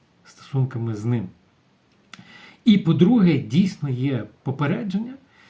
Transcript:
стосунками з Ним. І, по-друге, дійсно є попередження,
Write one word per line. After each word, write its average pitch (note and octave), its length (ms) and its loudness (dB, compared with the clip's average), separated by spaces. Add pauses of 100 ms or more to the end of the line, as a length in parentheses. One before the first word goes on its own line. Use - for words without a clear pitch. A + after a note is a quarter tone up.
(260)
стосунками B2 680 -6
з G#2 100 -8
Ним. A#2 220 -2 (1400)
І, G3+ 120 6
по-друге, F3 600 4
дійсно C#3+ 520 -2
є B2 360 -4 (180)
попередження, F#3+ 720 -4 (360)